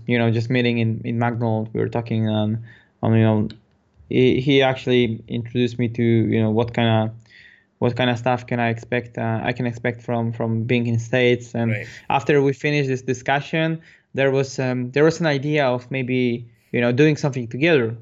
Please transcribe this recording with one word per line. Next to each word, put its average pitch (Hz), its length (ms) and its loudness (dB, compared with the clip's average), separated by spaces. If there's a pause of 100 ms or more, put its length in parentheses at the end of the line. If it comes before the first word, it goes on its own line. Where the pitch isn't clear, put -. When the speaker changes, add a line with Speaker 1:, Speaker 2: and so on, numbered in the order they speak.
Speaker 1:
you 123 120 2
know, 117 120 4
just 113 200 -2
meeting 120 280 2
in, 113 260 0
in 120 140 -4
McDonald's. 113 540 -2
We 113 80 -4
were 110 80 0
talking 113 400 -2
on, 107 340 -2 (400)
on, 113 120 2
you 113 80 6
know, 110 260 2 (600)
he, 127 320 4
he 135 220 4
actually 123 680 0
introduced 120 500 -4
me 120 100 0
to, 117 140 -4
you 113 380 2
know, 110 100 2
what 113 240 0
kinda, 110 380 2 (680)
what 120 180 0
kinda 123 200 0
stuff 120 300 -2
can 120 140 -4
I 117 80 2
expect, 117 500 -4
uh, 113 240 -2
I 123 100 -2
can 123 140 -4
expect 117 360 -6
from, 117 300 -4
from 113 320 -4
being 120 220 0
in 117 140 0
States. 123 540 0
And 117 180 -2
Speaker 2:
Right. 107 140 -6 (240)
Speaker 1:
after 139 320 2
we 139 100 2
finished 147 360 -2
this 127 140 -4
discussion, 147 800 -2 (340)
there 135 160 2
was, 135 300 -2
um, 127 320 -4
there 143 100 4
was 160 160 4
an 170 80 0
idea 147 400 0
of 123 240 -2
maybe, 123 560 -2 (240)
you 123 100 0
know, 120 120 2
doing 147 240 4
something 127 320 -4
together, 123 540 0